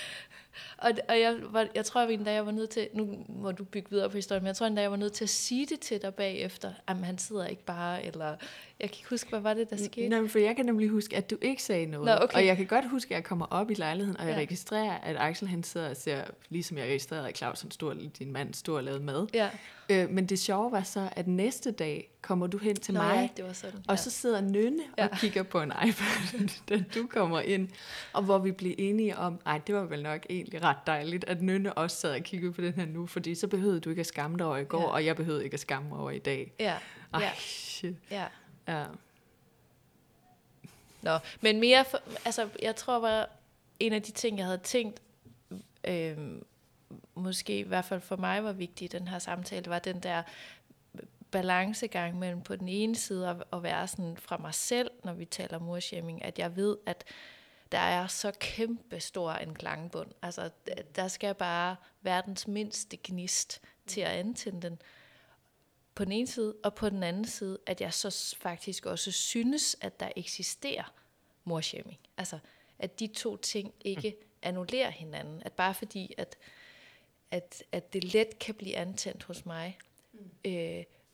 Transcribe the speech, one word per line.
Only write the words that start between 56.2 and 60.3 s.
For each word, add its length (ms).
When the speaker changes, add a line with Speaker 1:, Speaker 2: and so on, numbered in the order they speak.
Speaker 1:
at 140
jeg 180
ved, 200
at 180
der 60
er 280
så 340
kæmpe 600
stor 320
en 220
klangbund. 540
Altså, 280